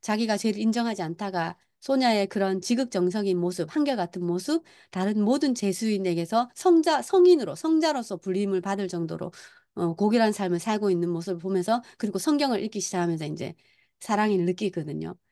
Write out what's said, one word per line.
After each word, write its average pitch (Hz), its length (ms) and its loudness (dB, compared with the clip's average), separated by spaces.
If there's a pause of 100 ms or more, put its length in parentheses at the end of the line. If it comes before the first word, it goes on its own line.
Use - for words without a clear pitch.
자기가 214 360 -2
죄를 208 220 -2
인정하지 220 420 0
않다가 170 560 -4 (260)
소냐의 240 440 2
그런 190 340 -2
지극정성인 196 760 0
모습, 175 380 -4
한결같은 220 500 -2
모습, 185 380 -2 (260)
다른 202 320 0
모든 269 320 2
제수인에게서 196 1000 0
성자, 330 460 4
성인으로, 349 540 6
성자로서 302 600 0
불림을 196 440 0
받을 196 260 -4
정도로, 165 460 -6 (420)
어, 170 180 -2
고귀한 214 380 4
삶을 185 280 -2
살고 208 320 0
있는 175 180 0
모습을 170 300 -4
보면서, 190 440 -2 (140)
그리고 208 220 -4
성경을 285 440 0
읽기 214 160 -6
시작하면서 170 460 -2
이제 156 280 -8 (460)
사랑을 208 460 0
느끼거든요. 175 680 -4 (160)